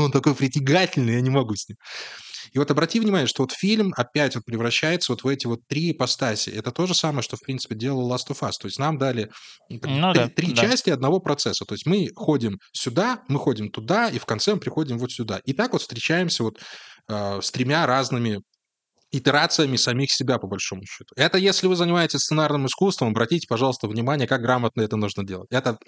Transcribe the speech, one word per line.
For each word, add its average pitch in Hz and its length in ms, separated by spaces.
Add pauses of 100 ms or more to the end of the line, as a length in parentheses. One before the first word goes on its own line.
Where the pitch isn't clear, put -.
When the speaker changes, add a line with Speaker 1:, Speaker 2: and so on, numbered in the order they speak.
Speaker 1:
он 139 80
такой 139 220
притягательный, 139 800
я 123 60
не 127 100
могу 123 240
с - 140
ним. 110 80 (760)
И 131 60
вот 143 120
обрати 160 300
внимание, 190 260
что - 160
вот 127 100
фильм 202 440
опять 131 380
вот 120 100
превращается 120 680
вот 107 100
в - 40
эти 135 200
вот 117 200
три 160 240
ипостаси. 123 600
Это 107 200
то 170 160
же 180 80
самое, 147 280
что, - 140
в - 40
принципе, 127 340
делал 123 380
Last - 180
of - 100
Us. 127 200
То - 60
есть - 120
нам 147 200
дали, 123 320 (400)
м, 117 100
как 139 120
бы 139 80
Speaker 2:
Ну 185 120
Speaker 1:
три, 120 160
Speaker 2:
да, - 20
Speaker 1:
три 170 240
Speaker 2:
да. 156 160
Speaker 1:
части - 200
одного 143 300
процесса. - 440
То 107 100
есть 98 120
мы 175 280
ходим 117 440 (140)
сюда, 202 560
мы 139 100
ходим 107 320
туда, 196 380
и 123 100
в - 60
конце 151 300
мы 185 60
приходим 131 380
вот 123 140
сюда. 110 320
И 135 80
так 226 200
вот 160 100
встречаемся 165 600
вот, 107 160 (500)
э, 101 340
с - 80
тремя 143 360
разными 123 540 (680)
итерациями 143 680
самих 127 340
себя, 127 280
по 98 80
большому 95 380
счету. - 320
Это 165 220
если 190 280
вы 185 100
занимаетесь 170 440
сценарным 147 460
искусством, 180 420
обратите, 117 400
пожалуйста, 120 380
внимание, 120 400
как 131 140
грамотно 120 400
это 107 160
нужно 101 280
делать. 95 260
Это, 127 260 (100)